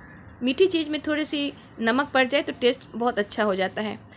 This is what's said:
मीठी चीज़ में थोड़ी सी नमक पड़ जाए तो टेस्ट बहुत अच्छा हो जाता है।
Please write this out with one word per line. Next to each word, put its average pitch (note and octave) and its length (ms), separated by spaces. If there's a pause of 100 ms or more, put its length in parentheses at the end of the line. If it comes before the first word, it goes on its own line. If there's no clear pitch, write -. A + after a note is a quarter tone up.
(420)
मीठी C4 240
चीज़ D#4+ 240
में D4 120
थोड़ी D4+ 220
सी C#4+ 280 (280)
नमक B3 300
पड़ C4 160
जाए C#4 160
तो C#4+ 100
टेस्ट B3 360
बहुत A#3+ 300
अच्छा G#3 260
हो G3+ 100
जाता F#3+ 280
है। G#3+ 160 (180)